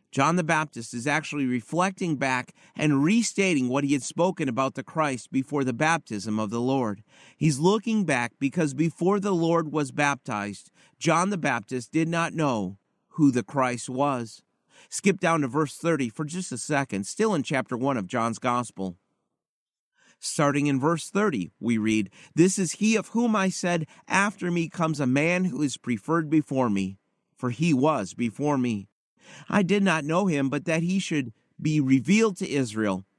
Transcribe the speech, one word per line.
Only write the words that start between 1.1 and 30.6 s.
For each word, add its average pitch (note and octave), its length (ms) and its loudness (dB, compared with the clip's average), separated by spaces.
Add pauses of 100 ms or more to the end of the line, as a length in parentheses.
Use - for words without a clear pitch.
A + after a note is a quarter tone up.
reflecting D#3+ 680 -2
back C3 380 -2 (220)
and C#3+ 280 4
restating F#3+ 640 2
what C3+ 160 0
he C#3+ 80 2
had C#3+ 100 2
spoken E3 460 -2
about C3 280 -2
the C3+ 80 -8
Christ C#3+ 480 -4
before C#3 340 0
the B2+ 80 -2
baptism A2 640 -2
of G#2+ 100 -2
the A#2 120 -4
Lord. B2 420 0 (320)
He's D3 240 2
looking G#3 460 2
back B2 340 0
because C#3 340 0
before E3+ 460 0
the G3 160 0
Lord E3 360 2
was D3 200 -2
baptized, A#2+ 800 -2 (260)
John E3+ 320 2
the G3+ 80 -4
Baptist B2+ 540 -4
did D#3+ 160 0
not E3 260 -2
know A2 440 0 (320)
who C#3+ 220 4
the A#2 120 2
Christ B2+ 460 -2
was. B2+ 520 -4 (480)
Skip F#3+ 300 0
down E3 220 2
to C#3 80 0
verse C#3+ 260 -2
thirty D3+ 340 0
for D#3 140 -10
just E3 300 -8
a B2 40 -8
second, C3+ 480 -2
still G#3+ 300 0
in C#3 80 0
chapter C3 320 -4
one C3 220 -2
of F#2+ 100 -6
John's A2+ 320 -2
Gospel. A#2 580 -4 (1200)
Starting C#3+ 480 0
in C3+ 120 0
verse D#3 300 0
thirty, E3 500 -2
we A#2 180 0
read, G#2+ 320 0 (240)
"This F#3 240 4
is F#3 160 -2
he A3 220 2
of G3 140 -2
whom A#3 260 2
I F#3+ 140 2
said, F3 360 -2 (220)
'After F#3+ 420 0
me E3+ 200 0
comes D#3+ 320 -2
a C#3 40 0
man D#3+ 400 2
who F#3 160 -4
is C#3 160 -2
preferred D3 520 -2
before C#3 400 2
me,' G2 280 -2 (380)
for B2 160 -4
he D#3+ 200 0
was C3 440 2
before C3+ 420 -2
me. A#2 300 -2 (640)
I G#3 120 4
did G3 220 2
not D#3+ 220 2
know F3 220 2
him, C#3+ 220 2
but C#3 160 -4